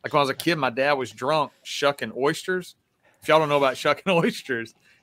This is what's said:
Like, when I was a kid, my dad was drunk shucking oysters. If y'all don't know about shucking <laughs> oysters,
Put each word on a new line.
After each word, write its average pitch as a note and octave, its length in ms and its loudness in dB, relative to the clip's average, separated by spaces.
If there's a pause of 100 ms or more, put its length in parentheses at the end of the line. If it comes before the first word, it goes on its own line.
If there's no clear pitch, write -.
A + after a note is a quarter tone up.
Like, B2 100 -8
when D3+ 60 4
I - 20 4
was C3+ 80 2
a C3+ 60 -4
kid, E3 220 -2
my C3+ 120 0
dad C3 240 0
was B2+ 180 -4
drunk C3 400 -2 (120)
shucking C#3+ 520 -2
oysters. D#3+ 600 -4 (460)
If - 60 -12
y'all D#3 120 6
don't D3+ 100 2
know D3 80 4
about C3+ 180 2
shucking D3 340 -2
<laughs> - 20 4
oysters, C3 640 -2 (280)